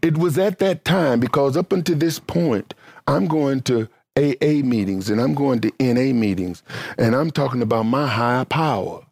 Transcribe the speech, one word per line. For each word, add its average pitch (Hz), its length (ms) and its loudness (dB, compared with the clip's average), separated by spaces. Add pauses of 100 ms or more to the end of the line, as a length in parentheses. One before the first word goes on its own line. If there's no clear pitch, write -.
It 160 160 2
was 165 200 0
at 190 220 0
that 190 260 0
time, 147 340 2
because 139 380 0
up 180 160 -2
until 175 240 0
this 160 220 0
point, 156 540 -2 (340)
I'm 175 200 2
going 139 360 0
to 113 260 0 (280)
A 143 280 2
A 147 160 2
meetings 98 480 0
and 107 100 0
I'm 135 140 0
going 139 280 0
to 107 180 -2
N 123 180 2
A 131 160 2
meetings, 95 500 -2 (340)
and 113 180 2
I'm 156 160 0
talking 127 300 -2
about 113 220 0
my 131 240 0
higher 120 380 0
power. 110 560 -2 (100)